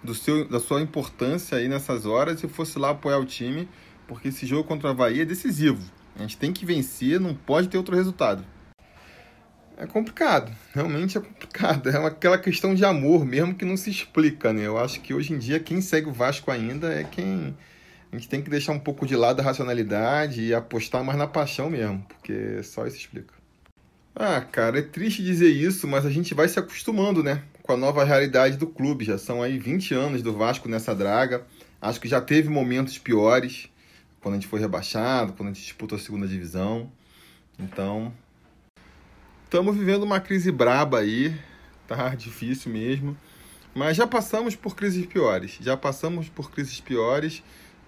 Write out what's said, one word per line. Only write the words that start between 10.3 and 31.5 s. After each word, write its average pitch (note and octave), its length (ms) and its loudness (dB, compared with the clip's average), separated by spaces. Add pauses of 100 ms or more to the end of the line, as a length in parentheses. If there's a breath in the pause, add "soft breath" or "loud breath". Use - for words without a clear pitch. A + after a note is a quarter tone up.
realmente E3 460 -2
é G3+ 40 -2
complicado. C#3+ 680 -2
É C#3+ 80 2
uma, D#3 120 2
aquela F3+ 280 4
questão F#3+ 380 2
de G3 100 6
amor D#3 400 6
mesmo D#3+ 300 2
que F#3 100 -4
não F#3 100 0
se F#3+ 140 -4
explica, D3+ 640 2
né? G#2 140 0
Eu A2 100 -2
acho A#2+ 240 -2
que C3+ 140 -6
hoje D3 180 -2
em C#3+ 60 -2
dia C3+ 200 0
quem E3+ 220 -2
segue D#3 280 0
o C3+ 40 -8
Vasco C3 380 0
ainda C3+ 420 -2
é D3+ 100 -2
quem... E3+ 540 -4 (540 loud breath)
A - 40 -12
gente A#2 140 -12
tem C#3 100 -2
que D3 120 -6
deixar D3 220 0
um D3 60 -2
pouco C#3+ 280 -4
de C3 80 0
lado B2 240 4
a C3+ 40 0
racionalidade B2 1000 0
e A2+ 100 2
apostar A#2 500 -2
mais C3+ 140 -2
na C#3+ 80 0
paixão C#3+ 460 -2
mesmo, G#2 360 -4
porque G#2+ 540 -8
só A2+ 240 -8
isso - 120 -8
explica. - 360 -16 (840)
Ah, F#3 260 0
cara, A#2 360 0
é D3 60 0
triste G3 400 -4
dizer F3 260 6
isso, D#3+ 380 2
mas C#3 180 2
a C#3+ 60 2
gente E3 240 -2
vai D#3 120 6
se - 120 0
acostumando, G3 640 0
né? C#3+ 180 0 (220)
Com C3+ 100 0
a B2 40 2
nova C#3 260 2
realidade C#3 540 4
do D#3+ 100 -2
clube. C3+ 360 -2
Já G#2 140 0
são A#2+ 240 -4
aí C3 160 -2
vinte E3+ 340 -2
anos C3 300 0
do A2+ 100 -2
Vasco A2+ 380 0
nessa A2+ 240 -2
draga. A#2 500 2 (380 loud breath)